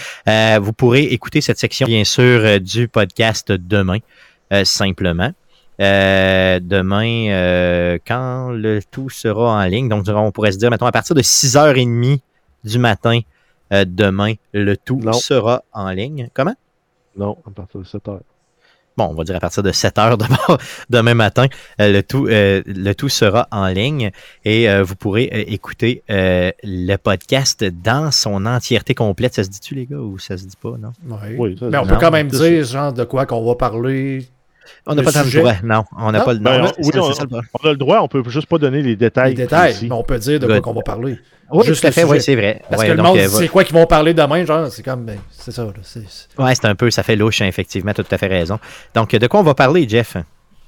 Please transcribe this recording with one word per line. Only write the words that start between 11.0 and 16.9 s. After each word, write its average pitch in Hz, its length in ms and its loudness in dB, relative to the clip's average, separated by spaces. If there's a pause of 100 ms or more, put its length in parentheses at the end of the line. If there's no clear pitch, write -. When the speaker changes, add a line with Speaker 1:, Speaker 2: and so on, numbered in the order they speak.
Speaker 1:
de 139 60 4
six 127 360 2
heures 147 200 6
et 127 80 2
demie 120 380 0 (400)
du 113 160 -4
matin, 117 400 2 (540)
euh, 98 140 4
demain, 98 460 0 (200)
le 101 240 0
tout 131 260 -6
Speaker 2:
Non. 110 100 -2
Speaker 1:
sera 120 500 0 (100)
en 98 160 -8
ligne. 120 440 -8
Comment ? 175 220 -2 (640)